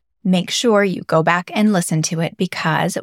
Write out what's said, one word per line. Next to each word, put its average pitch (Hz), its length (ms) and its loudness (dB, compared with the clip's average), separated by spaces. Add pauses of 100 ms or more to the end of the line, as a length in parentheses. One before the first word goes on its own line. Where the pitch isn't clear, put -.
(240)
make 180 260 0
sure 208 360 2
you 185 160 -4
go 160 200 0
back 170 320 0
and 214 200 2
listen 175 300 0
to 165 180 -4
it - 160 -4
because 165 640 -2